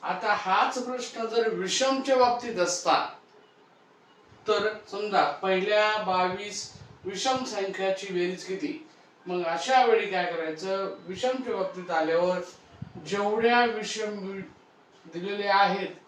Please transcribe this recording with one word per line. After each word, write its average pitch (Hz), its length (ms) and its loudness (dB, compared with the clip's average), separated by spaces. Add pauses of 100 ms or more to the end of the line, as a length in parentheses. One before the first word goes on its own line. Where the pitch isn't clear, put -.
आता 202 300 -2
हाच - 520 2
प्रश्न 240 420 -6
जर 220 220 2
विषमच्या 262 680 0
बाबतीत 240 400 4
असता, 175 380 2 (1500)
तर 214 200 2 (220)
समजा 202 400 2
पहिल्या 208 720 2
बावीस 185 720 -2 (320)
विषम 247 400 -2
संख्याची 190 600 -4
बेरीज 180 380 -2
किती? - 420 -6 (400)
मग 180 180 -4
अशा 247 400 4
वेळी 214 220 6
काय 185 180 0
करायचं, 170 720 -4 (100)
विषमच्या 240 500 -2
बाबतीत 185 340 -4
आल्यावर 170 500 2 (680)
जेवढ्या 226 580 4
विषम 208 760 -6 (680)
दिलेल्या 196 500 -2
आहेत 190 380 2 (140)